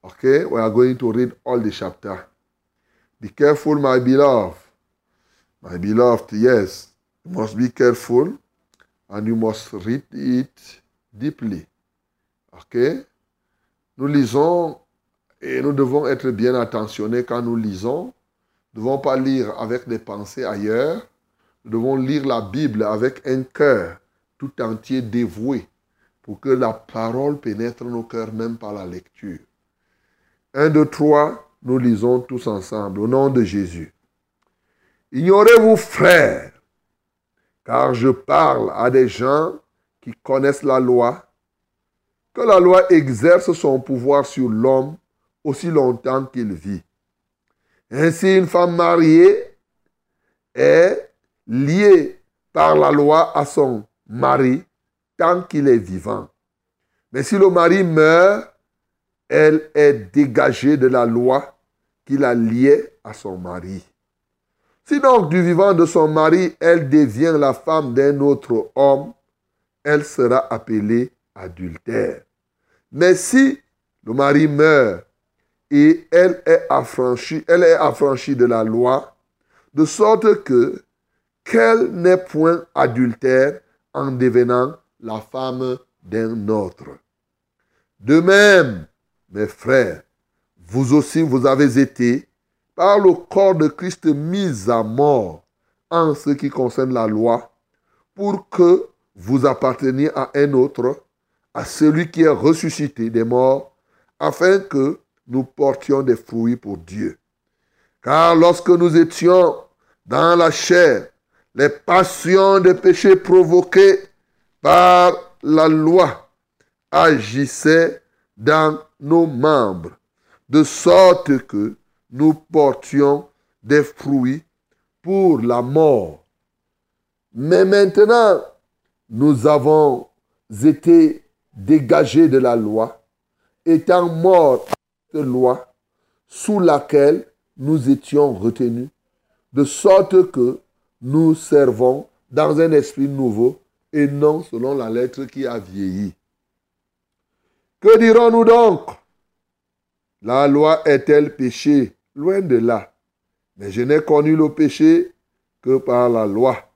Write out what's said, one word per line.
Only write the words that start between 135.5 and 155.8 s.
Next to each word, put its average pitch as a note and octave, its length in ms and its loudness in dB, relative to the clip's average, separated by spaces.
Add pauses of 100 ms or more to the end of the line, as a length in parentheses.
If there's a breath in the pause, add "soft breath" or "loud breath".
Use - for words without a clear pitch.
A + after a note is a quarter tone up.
sous - 320 -4
laquelle D3 680 0 (300)
nous C3+ 320 -2
étions C#3+ 440 0
retenus, A#2 560 -6 (640)
de C#3 100 -2
sorte F#3 680 2
que B2 280 -2 (420)
nous D#3 340 0
servons B2+ 720 0 (240)
dans D3+ 280 -2
un E3 120 2
esprit C#3+ 360 -2
nouveau B2+ 520 -2 (340)
et D3 140 -2
non D3+ 360 -2
selon B2+ 320 -8
la A#2 140 -6
lettre B2 360 -6
qui C3+ 200 -12
a A#2+ 140 -8
vieilli. F#2+ 540 -8 (1700)
Que A3 140 8
dirons-nous A3+ 460 4
donc ? A3+ 440 4 (1300)
La C3 240 2
loi D#3 400 2
est-elle D3 480 2
péché ? C3+ 600 -2 (200)
Loin F#3 260 -4
de D3 140 0
là. A#2 360 -2 (640)
Mais G2+ 140 -12
je A2+ 120 -4
n'ai D3 180 2
connu D3+ 340 0
le D#3 140 0
péché D#3 640 0 (480)
que C3 160 0
par B2 320 0